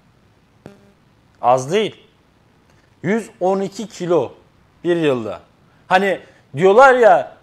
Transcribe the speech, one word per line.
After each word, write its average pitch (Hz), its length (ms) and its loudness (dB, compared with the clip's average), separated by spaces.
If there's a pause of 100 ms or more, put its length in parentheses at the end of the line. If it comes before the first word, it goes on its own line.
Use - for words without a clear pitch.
(1400)
Az 131 300 -2
değil. 202 240 -4 (1080)
Yüz 220 280 -6 (100)
on 190 200 -2
iki 196 280 -10
kilo 165 440 -4 (520)
bir 170 120 -2
yılda. 120 440 -4 (460)
Hani 185 340 -2 (360)
diyorlar 214 380 6
ya, 196 480 2